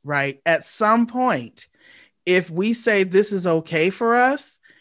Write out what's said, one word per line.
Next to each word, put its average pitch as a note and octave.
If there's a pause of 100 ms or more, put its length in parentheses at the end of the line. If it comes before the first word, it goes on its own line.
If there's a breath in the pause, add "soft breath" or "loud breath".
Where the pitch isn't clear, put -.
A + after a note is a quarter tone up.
right? C#3
At E3
some A3+
point, A#3+ (580 soft breath)
if F3+
we F#3+
say G#3+
this G3
is F#3
okay E3
for A#3
us, C4 (220 soft breath)